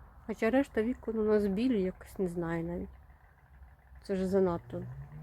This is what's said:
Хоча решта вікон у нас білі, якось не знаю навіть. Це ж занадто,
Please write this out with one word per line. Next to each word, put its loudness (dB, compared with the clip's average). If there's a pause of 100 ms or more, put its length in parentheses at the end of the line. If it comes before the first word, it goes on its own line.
(260)
Хоча 0
решта 2
вікон -2
у 2
нас 4
білі, 2
якось -4
не 0
знаю -2
навіть. -6 (1120)
Це -2
ж 0
занадто, 2 (400)